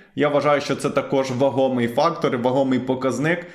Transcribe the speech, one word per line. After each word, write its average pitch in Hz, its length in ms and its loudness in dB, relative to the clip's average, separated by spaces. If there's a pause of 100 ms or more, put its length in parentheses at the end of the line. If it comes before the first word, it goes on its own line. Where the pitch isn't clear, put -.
(140)
я 143 140 2
вважаю, 143 320 2
що 135 140 -2
це 139 140 -4
також 135 420 0
вагомий 127 560 2
фактор, 147 500 0
вагомий 127 420 0
показник 135 760 -2